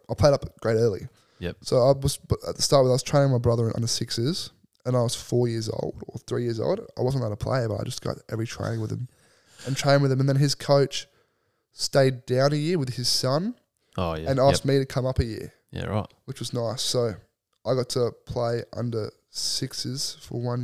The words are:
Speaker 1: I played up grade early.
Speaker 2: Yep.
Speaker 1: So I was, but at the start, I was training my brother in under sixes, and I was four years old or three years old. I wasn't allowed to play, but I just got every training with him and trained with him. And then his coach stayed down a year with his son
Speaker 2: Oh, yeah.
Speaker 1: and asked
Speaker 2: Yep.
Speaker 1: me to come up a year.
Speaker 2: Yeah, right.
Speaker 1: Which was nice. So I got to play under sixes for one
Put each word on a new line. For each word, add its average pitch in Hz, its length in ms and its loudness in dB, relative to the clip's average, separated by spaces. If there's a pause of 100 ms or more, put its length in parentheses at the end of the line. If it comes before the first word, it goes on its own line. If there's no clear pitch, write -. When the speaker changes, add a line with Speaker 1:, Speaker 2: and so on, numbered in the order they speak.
Speaker 1:
I - 40 -4
played 143 200 6
up - 280 -6
grade 113 160 2
early. 113 300 0 (320)
Speaker 2:
Yep. 87 220 -6
Speaker 1:
So - 180 2
I 127 140 6
was, 139 240 -2
but - 300 -2
at 85 80 -4
the - 60 -6
start, 139 240 6
I 127 40 4
was 127 140 2
training 139 280 2
my 127 80 2
brother 117 280 2
in 110 80 -2
under 117 120 -2
sixes, - 640 -4 (340)
and 127 100 0
I 123 60 2
was 120 140 0
four 123 340 0
years 110 200 -4
old - 380 -6
or - 200 -12
three 120 160 -2
years 117 160 -4
old. 147 200 0 (180)
I - 40 -2
wasn't 127 220 0
allowed 104 140 -4
to - 60 -12
play, 123 240 0
but 101 140 -4
I - 20 -4
just - 180 -8
got - 160 -6 (120)
every 113 180 -4
training 110 320 -6
with 110 120 -4
him 113 180 -6 (560)
and 135 100 -4
trained 143 260 4
with 139 120 4
him. 127 80 2
And 139 80 4
then 135 80 4
his 139 180 4
coach - 520 2 (640)
stayed 135 520 2
down 135 280 2
a - 20 0
year 156 240 0
with 127 160 -2
his 123 140 -4
son 165 460 0 (420)
Speaker 2:
Oh, 85 180 0
yeah. 80 140 -6
Speaker 1:
and 131 100 2
asked 135 260 4
Speaker 2:
Yep. 135 80 2
Speaker 1:
me 139 60 4
to 135 60 0
come 127 200 -4
up 131 140 -2
a 135 60 4
year. - 280 -10 (180)
Speaker 2:
Yeah, 87 160 -8
right. 98 200 -2 (180)
Speaker 1:
Which - 140 -12
was 120 140 -8
nice. 117 280 -4
So 120 340 0 (500)
I 123 100 2
got 123 140 -2
to 120 220 0 (140)
play 117 380 -2 (100)
under 113 380 -4 (180)
sixes - 920 -6
for - 200 -10
one 123 220 -4